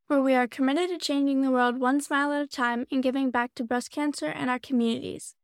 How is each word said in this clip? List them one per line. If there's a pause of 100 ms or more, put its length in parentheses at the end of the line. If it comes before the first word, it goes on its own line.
where
we
are
committed
to
changing
the
world
one
smile
at
a
time
and
giving
back
to
breast
cancer
and
our
communities.